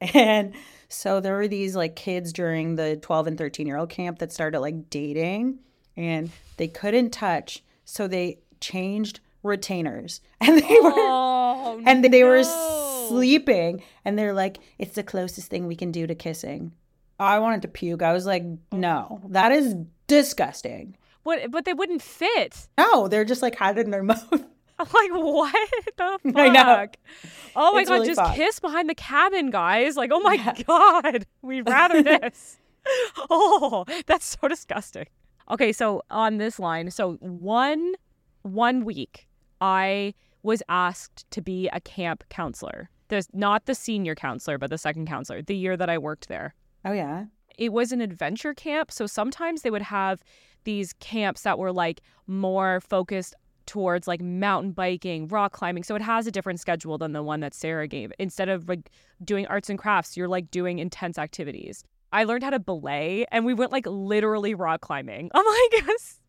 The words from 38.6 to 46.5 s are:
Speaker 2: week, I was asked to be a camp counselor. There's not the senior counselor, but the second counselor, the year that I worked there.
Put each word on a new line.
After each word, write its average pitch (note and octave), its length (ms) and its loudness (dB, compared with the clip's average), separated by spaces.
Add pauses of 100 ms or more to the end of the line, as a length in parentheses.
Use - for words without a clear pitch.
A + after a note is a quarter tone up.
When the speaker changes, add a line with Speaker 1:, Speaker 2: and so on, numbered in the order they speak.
Speaker 2:
week, - 420 -12 (320)
I G3 540 0 (300)
was A3 260 0
asked F3+ 600 -4
to G3+ 100 -10
be F#3 280 -4
a - 100 -6
camp E3+ 500 -8
counselor. - 600 -12 (200)
There's G3+ 240 -4
not G3+ 320 0
the C4+ 100 -2
senior G3 400 -6
counselor, C#3 420 -8
but C#3 120 -6
the D#3+ 80 -6
second D#3 300 -6
counselor, C3 340 -10
the G3 140 -6
year F#3 220 -4
that E3+ 120 -2
I E3 80 0
worked D3+ 320 -10
there. - 260 -12 (300)